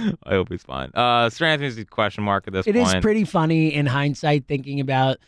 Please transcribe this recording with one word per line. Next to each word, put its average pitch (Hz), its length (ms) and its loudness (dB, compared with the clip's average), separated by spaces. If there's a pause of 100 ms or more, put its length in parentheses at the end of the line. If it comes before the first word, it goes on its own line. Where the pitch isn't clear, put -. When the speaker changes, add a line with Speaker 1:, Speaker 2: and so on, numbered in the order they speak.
(240)
Speaker 1:
I - 60 -12
hope 95 180 0
he's 90 160 -8
fine. 65 300 -10
Uh, 120 360 2
Sir 165 160 -2
Anthony's 143 320 -2
a 107 60 -10
question 104 400 -2
mark 98 220 0
at 92 60 -10
this 95 140 -2
Speaker 2:
It - 80 2
Speaker 1:
point. 95 220 4
Speaker 2:
is 92 60 0
pretty 214 220 2
funny 160 480 2
in 147 140 0
hindsight 143 640 0
thinking 139 320 -4
about 131 480 0